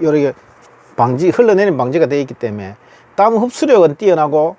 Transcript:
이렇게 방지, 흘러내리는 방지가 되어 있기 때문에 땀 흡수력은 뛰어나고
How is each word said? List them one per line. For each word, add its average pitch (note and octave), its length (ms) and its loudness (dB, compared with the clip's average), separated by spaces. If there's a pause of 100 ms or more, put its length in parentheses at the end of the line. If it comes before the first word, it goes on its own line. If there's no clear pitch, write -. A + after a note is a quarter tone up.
이렇게 D3 320 0 (640)
방지, B2+ 340 0
흘러내리는 G3+ 460 2
방지가 C3 300 0
되어 C#3+ 140 -4
있기 B2+ 140 -8
때문에 G#2 420 -10 (380)
땀 A3 220 2
흡수력은 G#3+ 600 0
뛰어나고 D#3 640 0